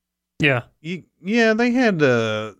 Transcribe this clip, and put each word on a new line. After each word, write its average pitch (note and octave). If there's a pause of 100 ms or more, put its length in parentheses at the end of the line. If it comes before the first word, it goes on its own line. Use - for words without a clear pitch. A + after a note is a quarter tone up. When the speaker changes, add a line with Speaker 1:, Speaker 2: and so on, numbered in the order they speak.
(400)
Speaker 1:
Yeah. C3+ (160)
Speaker 2:
You, D#3+ (180)
yeah, A3
they A#3+
had, A#3
uh, A2